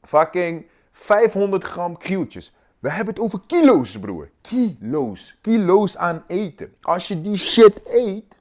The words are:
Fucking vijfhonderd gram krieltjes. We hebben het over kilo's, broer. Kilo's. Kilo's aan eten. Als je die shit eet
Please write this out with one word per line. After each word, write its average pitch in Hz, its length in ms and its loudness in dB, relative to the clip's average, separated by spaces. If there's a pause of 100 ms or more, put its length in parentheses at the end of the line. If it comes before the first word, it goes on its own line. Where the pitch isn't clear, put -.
Fucking 165 640 -2 (260)
vijfhonderd 202 720 0
gram 170 340 -10
krieltjes. 175 560 -8 (240)
We 139 120 -6
hebben 196 240 -6
het 208 80 -6
over 208 240 -6
kilo's, 240 520 4
broer. 92 320 -12 (100)
Kilo's. 143 1000 -6
Kilo's 208 560 2
aan 170 300 -6
eten. 185 540 -10
Als 180 280 -6
je 175 120 -6
die 202 160 -6
shit - 460 6 (120)
eet 220 460 -2